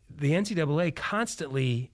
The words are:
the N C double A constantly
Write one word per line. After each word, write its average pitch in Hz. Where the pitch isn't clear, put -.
the 147
N 190
C 208
double 156
A 175
constantly 131